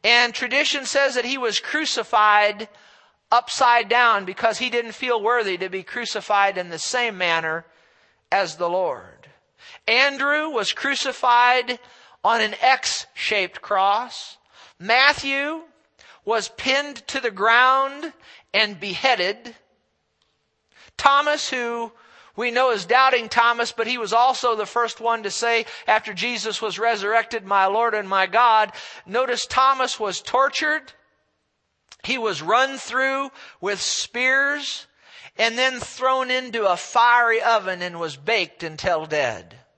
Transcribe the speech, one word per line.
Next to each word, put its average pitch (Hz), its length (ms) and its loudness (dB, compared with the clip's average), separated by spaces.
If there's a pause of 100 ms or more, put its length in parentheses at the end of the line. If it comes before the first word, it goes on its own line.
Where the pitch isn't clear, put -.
and 240 320 2
tradition 269 500 -2
says 277 300 0
that 240 100 -2
he 262 140 -4
was 233 220 -2
crucified 214 1080 2 (640)
upside 240 580 2
down 233 360 4
because 196 340 0
he 247 120 -6
didn't 233 200 -2
feel 240 320 -2
worthy 214 340 0
to 185 120 -6
be 185 160 -8
crucified 202 760 0
in 180 100 -8
the 165 120 -10
same 240 360 -2
manner 165 480 -2 (680)
as 175 240 0
the 170 120 -2
Lord. 170 600 -6 (580)
Andrew 277 640 2
was 226 220 -2
crucified 247 1040 2 (460)
on 226 160 2
an 214 200 -2
X-shaped - 1000 0
cross. 202 760 -2 (440)
Matthew 277 840 2 (600)
was 214 240 -2
pinned 277 580 -4
to 269 140 -6
the 240 100 -2
ground 262 840 2 (400)
and 208 280 -2
beheaded. 214 760 -2 (1400)
Thomas, 294 520 4
who 233 440 -6 (420)
we 233 160 -4
know 254 200 2
as 202 140 -2
Doubting 240 460 2
Thomas, 233 420 2
but 226 140 -4
he 247 100 -4
was 214 160 -6
also 247 440 2
the 208 100 -4
first 233 340 -2
one 226 220 -2
to 202 80 -6
say, 233 340 0 (220)
after 214 260 2
Jesus 214 480 -6
was 196 180 -6
resurrected, 220 680 0
"My 196 180 2
Lord 220 300 0
and 208 120 -4
my 190 200 2
God." 220 460 2 (340)
Notice 240 400 -4
Thomas 262 520 2
was 202 220 -4
tortured. 302 720 -2 (1120)
He 262 140 -4
was 196 240 -4
run 254 340 2
through 269 540 -4 (320)
with 196 180 -4
spears 269 1040 -2 (520)
and 226 180 0
then 254 240 0
thrown 254 500 -2
into 240 360 -2
a 180 100 4
fiery 233 640 2
oven 185 400 0
and 175 180 -8
was 151 200 -8
baked 180 440 -2
until 156 440 -2
dead. 117 480 -4 (240)